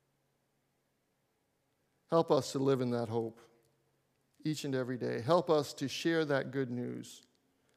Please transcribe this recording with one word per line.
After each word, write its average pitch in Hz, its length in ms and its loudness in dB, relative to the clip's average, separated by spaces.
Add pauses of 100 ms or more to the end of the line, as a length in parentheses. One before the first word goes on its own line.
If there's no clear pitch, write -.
(2000)
Help 165 200 4
us 139 220 2
to 139 60 -2
live 135 240 4
in 123 80 0
that 120 180 -2
hope 113 320 -4 (1040)
each 156 180 -4
and 135 100 -2
every 127 240 -2
day. 123 240 -4
Help 165 260 4
us 151 240 2
to 135 160 -6
share 165 380 0
that 139 240 0
good 131 200 -4
news, 123 560 -10 (500)